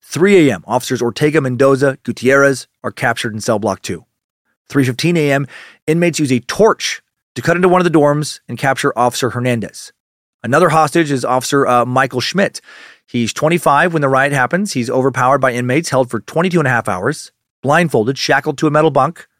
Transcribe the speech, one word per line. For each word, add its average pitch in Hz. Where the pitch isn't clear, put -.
Three 175
A 120
M, 87
Officers 120
Ortega, 151
Mendoza, 135
Gutierrez 135
are 120
captured 117
in 110
cell 110
block 101
two. 87
Three 139
fifteen 139
A 147
M, 139
inmates 165
use 135
a 123
torch -
to 120
cut 170
into 180
one 180
of 170
the 160
dorms 147
and 123
capture 135
Officer 120
Hernandez. 120
Another 151
hostage 156
is 131
Officer, 127
uh, 120
Michael 127
Schmidt. -
He's 117
twenty-five 160
when 160
the 143
riot 135
happens. 156
He's 120
overpowered 131
by 131
inmates, 123
held 131
for 113
twenty-two 170
and 139
a -
half 117
hours, 104
blindfolded, 139
shackled 143
to 156
a 156
metal 151
bunk. 143